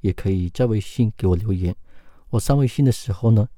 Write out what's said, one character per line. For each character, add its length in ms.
也 120
可 180
以 200
在 160
微 140
信 360
给 100
我 80
留 180
言， 220
我 100
上 200
微 80
信 180
的 80
时 200
候 180
呢 280